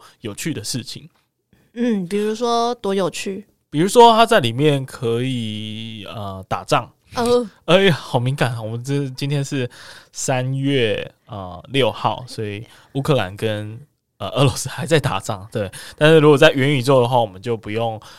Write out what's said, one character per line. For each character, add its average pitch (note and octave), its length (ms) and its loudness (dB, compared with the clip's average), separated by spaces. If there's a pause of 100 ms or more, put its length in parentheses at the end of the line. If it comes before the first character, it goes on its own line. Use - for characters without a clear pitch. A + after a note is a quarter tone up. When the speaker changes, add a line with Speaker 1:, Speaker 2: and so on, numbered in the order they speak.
(220)
Speaker 1:
有 G2+ 120 -10
趣 D#3 180 -6
的 G#2+ 120 -8
事 A#2 180 -6
情。 C#3 260 -16 (640)
Speaker 2:
嗯， A3+ 340 0
比 G3+ 100 -2
如 G#3+ 160 -2
说 A#3 400 0
多 G3 180 -4
有 F#3+ 160 0
趣？ G3 380 -8 (240)
Speaker 1:
比 D3 80 -2
如 E3+ 80 2
说 A#3 260 8
他 A3 140 6
在 A3 140 4
里 A#2 120 0
面 C#3 320 2
可 A#2+ 380 -4
以， A2 840 -8
呃， F#2+ 400 -10
打 F#2 160 -6
仗。 C3+ 260 0 (240)
Speaker 2:
哦。 A#3+ 340 0 (180)
Speaker 1:
哎 F#3+ 180 4
呀， F#3 100 4
好 - 240 -4
敏 B2 160 0
感。 B2+ 280 -2
我 A2 80 -8
们 A#2+ 120 -8
这， C#3 280 -2
今 C3+ 180 -6
天 C#3+ 160 -2
是 C3 240 -4 (440)
三 C3 440 -2
月， C3+ 540 0 (160)
呃， F2+ 420 -12
六 A#2+ 240 2
号， A2+ 340 -4
所 - 180 -10
以 G#2 220 -8 (260)
乌 C#3 100 -4
克 D3 120 2
兰 G2+ 220 -2
跟， G#2+ 420 -6 (380)
呃， G2 140 -10
俄 C3 140 2
罗 C3+ 100 2
斯 - 140 -8
还 - 180 -8
在 D3+ 120 4
打 F#2+ 220 -2
仗， G#2 320 -10
对。 G#2 180 -6 (260)
但 D3+ 140 6
是 E3 100 8
如 D3 80 6
果 C#3+ 100 8
在 D#3 140 8
元 C#3 180 0
宇 C#3 120 0
宙 C3 200 4
的 A#2+ 60 2
话， B2+ 120 2
我 A2+ 60 0
们 F#2+ 140 -18
就 A#2 140 -4
不 G#2 160 -10
用 A2 300 -4 (180)